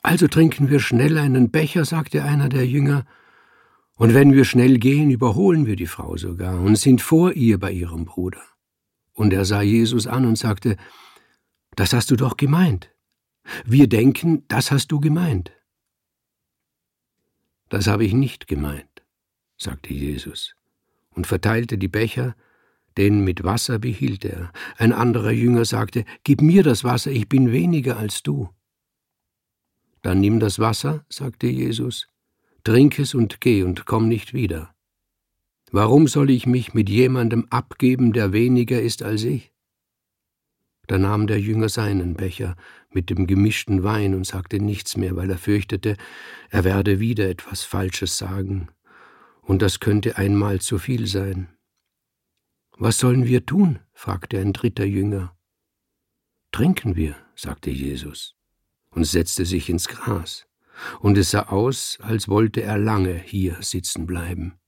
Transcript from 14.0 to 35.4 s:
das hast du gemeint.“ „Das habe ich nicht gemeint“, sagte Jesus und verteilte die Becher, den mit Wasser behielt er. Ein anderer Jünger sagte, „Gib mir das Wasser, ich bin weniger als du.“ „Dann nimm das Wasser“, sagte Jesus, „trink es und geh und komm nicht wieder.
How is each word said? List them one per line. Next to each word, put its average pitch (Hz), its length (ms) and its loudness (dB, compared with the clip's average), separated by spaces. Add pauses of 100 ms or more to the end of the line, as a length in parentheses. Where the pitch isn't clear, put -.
das - 240 -2
hast 139 200 0
du 151 80 0
gemeint.“ 151 520 -2 (2250)
„Das 101 180 -2
habe 104 180 2
ich 101 80 0
nicht 131 340 -2
gemeint“, 73 560 -8 (540)
sagte - 360 -12
Jesus 71 640 -10 (540)
und 90 160 -6
verteilte 110 520 -2
die 95 100 -4
Becher, 113 480 -4 (640)
den 101 260 4
mit 92 200 -2
Wasser 110 360 -2
behielt 113 460 -6
er. 87 260 -10 (260)
Ein 117 140 4
anderer 113 400 0
Jünger 117 340 2
sagte, 110 400 -4 (180)
„Gib 143 180 4
mir 170 200 8
das 143 220 2
Wasser, 123 260 -2
ich 113 200 -2
bin 131 220 4
weniger 143 460 0
als 104 240 -6
du.“ 139 280 -6 (1500)
„Dann 92 180 0
nimm 104 200 4
das 107 200 -2
Wasser“, 143 500 -2
sagte 127 380 -8
Jesus, 123 600 -4 (560)
„trink 135 360 6
es 143 160 -4
und 113 260 -2
geh 107 220 2
und 90 220 -4
komm 110 220 0
nicht 113 260 -4
wieder. 85 420 -6 (960)